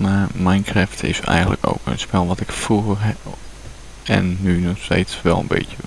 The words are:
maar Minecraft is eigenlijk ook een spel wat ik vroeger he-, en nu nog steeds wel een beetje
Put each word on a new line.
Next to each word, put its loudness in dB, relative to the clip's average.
maar 4
Minecraft 2
is 0
eigenlijk 2
ook 0
een -2
spel 0
wat -2
ik -6
vroeger 0
he-, -2
en 2
nu 4
nog 0
steeds -2
wel 4
een -4
beetje -2